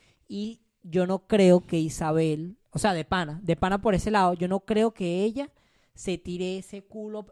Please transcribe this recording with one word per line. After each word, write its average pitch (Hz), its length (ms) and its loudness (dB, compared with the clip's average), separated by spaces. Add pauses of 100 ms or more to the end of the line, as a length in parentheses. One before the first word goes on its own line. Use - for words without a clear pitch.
(280)
Y 214 340 -10 (220)
yo 180 240 0
no 185 200 -4
creo 180 380 8
que 170 120 -4
Isabel, 160 800 -2 (140)
o - 80 -6
sea, 202 140 2
de 160 120 -4
pana, 165 380 -4
de 170 120 2
pana 190 260 0
por 208 140 2
ese 214 160 -2
lado, 185 220 4
yo 175 140 -4
no 190 140 -2
creo 220 320 0
que 180 300 -2
ella 233 260 -4 (440)
se 180 240 -6
tire 185 400 -6
ese 196 260 -14
culo 214 480 -12